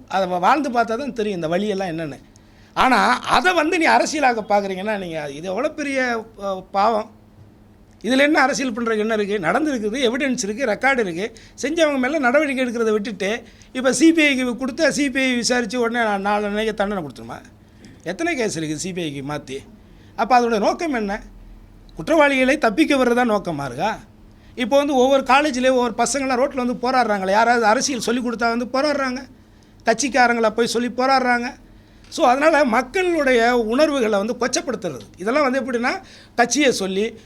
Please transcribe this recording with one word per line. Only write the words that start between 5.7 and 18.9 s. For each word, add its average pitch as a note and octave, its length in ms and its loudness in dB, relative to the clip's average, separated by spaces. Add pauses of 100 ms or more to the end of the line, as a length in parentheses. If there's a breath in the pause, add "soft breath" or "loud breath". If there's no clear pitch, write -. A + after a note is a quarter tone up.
அ, F#3+ 180 -6 (100)
பாவம். G#3+ 400 0 (920)
இதுல B3 160 0
என்ன D4 240 4
அரசியல் C4 320 -2
பண்றதுக்கு A3+ 240 -2
என்ன A3 160 -2
இருக்கு? G#3 240 -2
நடந்திருக்குது, G#3+ 580 -2
எவிடன்ஸ் C4 480 -2
இருக்கு, G#3+ 220 -4
ரெக்கார்டு A#3+ 340 0
இருக்கு. G3 340 -4 (280 loud breath)
செஞ்சவங்க D4 360 0
மேல C4 220 -2
நடவடிக்கை C4 460 2
எடுக்கிறத A3+ 260 -2
விட்டுட்டு, G#3+ 520 -4 (300 loud breath)
இப்ப B3+ 200 0
சி D#4+ 180 6
பி D#4+ 120 4
ஐக்கு C4 220 2
கொடுத்தா, C4 420 -2
சி C#4 220 0
பி C4+ 120 -2
ஐ C4 140 2
விசாரிச்சு A#3+ 440 0
உடனே A#3 300 0
நா-, G3+ 80 0
நாலு G#3 320 -2
நாளைக்கு G#3+ 240 -2
தண்டனை G3+ 300 -2
கொடுத்துருமா? A#2 380 -14 (600 loud breath)
எத்தனை D#4+ 320 -4
கேஸ் G#3+ 220 -2
இருக்கு D#3 200 -4
சி F3+ 160 -8